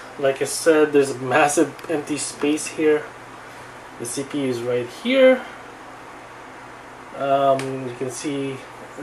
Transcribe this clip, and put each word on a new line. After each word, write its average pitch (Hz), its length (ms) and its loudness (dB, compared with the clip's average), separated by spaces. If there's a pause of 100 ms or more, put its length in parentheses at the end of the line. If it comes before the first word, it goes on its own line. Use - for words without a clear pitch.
(180)
Like 135 240 2
I 131 40 -2
said, 151 460 4
there's 139 180 6
a 120 80 -6
massive 143 540 2 (180)
empty 151 280 -2
space 147 480 -2
here. 151 380 2 (960)
The 120 60 -10
C 135 200 -6
P 143 180 -4
U 131 60 0
is 120 140 -2
right 123 260 -2 (140)
here. 262 400 6 (1700)
Um, 135 720 2
you 120 80 -8
can 127 140 -4
see 139 460 -4 (460)